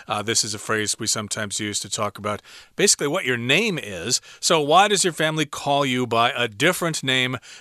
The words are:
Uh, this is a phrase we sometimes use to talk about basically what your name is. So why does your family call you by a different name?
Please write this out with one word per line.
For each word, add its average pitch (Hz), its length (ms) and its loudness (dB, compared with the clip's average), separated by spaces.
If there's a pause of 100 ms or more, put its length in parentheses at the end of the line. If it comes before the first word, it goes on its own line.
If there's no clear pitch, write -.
Uh, 104 160 -4
this 107 220 0
is 107 100 -6
a 107 40 -10
phrase 107 400 -2
we 113 80 -6
sometimes 104 540 -4
use 104 200 -4
to 98 100 -10
talk 104 280 -4
about 101 240 -4 (340)
basically 170 320 2
what 180 160 -2
your 127 120 2
name 139 420 0
is. 104 420 -4 (200)
So 165 200 2
why 165 280 6
does 202 160 2
your 180 80 0
family 156 340 0
call 143 380 0
you 127 220 0
by 117 300 4
a 120 120 0
different 156 540 0
name? 131 360 0 (220)